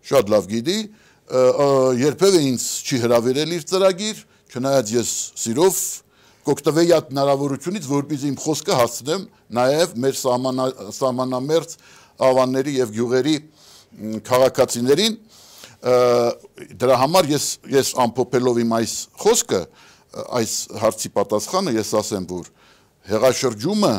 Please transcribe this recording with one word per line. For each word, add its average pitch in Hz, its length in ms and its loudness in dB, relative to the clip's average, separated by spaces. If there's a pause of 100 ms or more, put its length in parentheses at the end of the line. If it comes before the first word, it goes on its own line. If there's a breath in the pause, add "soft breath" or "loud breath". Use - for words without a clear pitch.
շատ 123 240 2
լավ 104 160 2
գիտի, 117 300 -2 (540 soft breath)
ը, 127 120 2
ը, 127 240 4 (280)
երբևէ 151 480 4
ինձ 131 240 -2 (100)
չի - 240 -4
հրավիրել 123 540 0
իր 160 100 -8
ծրագիր, 190 560 0 (300 soft breath)
չնայած 127 420 0
ես 113 220 -2 (180)
սիրով 147 480 0 (640 soft breath)
կօգտվեի 160 460 2
այդ 151 180 2
հնարավորությունից, 139 760 -2
որպեսզի 143 400 -4
իմ 131 100 -4
խոսքը 156 400 -2
հասցնեմ 127 460 -2 (260 soft breath)
նաև 135 440 2
մեր 127 240 -2
սահմանա-, 131 540 -2 (180)
սահմանամերձ 131 840 -4 (460 soft breath)
ավանների 131 540 2
և 127 180 0
գյուղերի, 123 420 0
մ, - 880 -12
քաղաքացիներին, 131 960 2 (600 loud breath)
ը, 123 180 2 (760)
դրա 123 300 2
համար 156 300 2
ես, 147 180 -2 (140)
ես 127 320 0
ամփոփելով 123 680 0
իմ 113 140 0
այս 113 180 -2 (180)
խոսքը, 196 480 0
ը, - 680 -16
այս 113 240 -2 (180)
հարցի - 380 -2
պատասխանը, 113 640 -2
ես 110 180 -2
ասեմ, 104 340 -2
որ 87 240 -10 (560 soft breath)
հեղաշրջումը 123 920 0